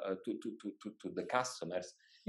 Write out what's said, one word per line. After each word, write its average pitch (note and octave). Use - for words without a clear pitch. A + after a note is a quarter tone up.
uh, F#2+
to, A2+
to, A2+
to, G2+
to, G#2
to F2
the -
customers. F2+